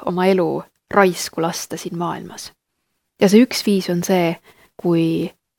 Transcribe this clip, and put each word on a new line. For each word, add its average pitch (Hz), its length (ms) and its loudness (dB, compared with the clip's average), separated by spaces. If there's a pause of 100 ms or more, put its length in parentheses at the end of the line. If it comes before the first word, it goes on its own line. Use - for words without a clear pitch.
oma 180 240 0
elu 165 320 0 (280)
raisku 185 520 2
lasta 165 340 -6
siin 175 220 -10
maailmas. - 540 -10 (680)
Ja 202 80 4
see 214 160 8
üks - 220 -2
viis 190 240 0
on 175 160 -2
see, 175 300 0 (400)
kui 165 540 0 (280)